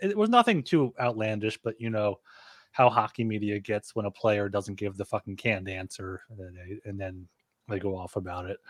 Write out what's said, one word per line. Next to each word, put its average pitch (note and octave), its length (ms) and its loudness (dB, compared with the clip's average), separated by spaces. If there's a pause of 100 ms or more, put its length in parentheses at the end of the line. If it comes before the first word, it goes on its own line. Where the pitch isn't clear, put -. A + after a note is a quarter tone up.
it G3+ 160 0
was G#3+ 120 4
nothing A#3 340 6
too C#3 360 2
outlandish, A2 640 0
but A2+ 160 -4
you A#2 120 -4
know G#2 300 0 (500)
how B2 180 8
hockey A2+ 340 2
media G#2 360 0
gets G#2 360 -4
when G#2 120 -2
a G2 40 -2
player G#2 380 2
doesn't G2+ 300 -2
give G2 180 -6
the G2+ 80 -4
fucking G2+ 300 -6
canned G2 340 -2
answer, F#2+ 600 -10
and G#2+ 80 -16
then F2+ 160 -14
they, F2+ 340 -12
and G2 100 -8
then F2+ 280 -8 (400)
they G#2 100 -4
go F#2+ 180 -2
off F2+ 200 -10
about F2+ 340 -6
it. G2 80 -6 (120)